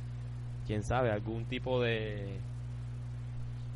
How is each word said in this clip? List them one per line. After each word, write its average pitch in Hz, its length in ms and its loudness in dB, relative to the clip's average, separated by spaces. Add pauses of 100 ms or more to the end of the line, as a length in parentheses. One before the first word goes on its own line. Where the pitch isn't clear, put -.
(680)
quién 107 160 2
sabe, 120 280 6
algún 113 340 2
tipo 123 360 2
de 107 560 2 (1400)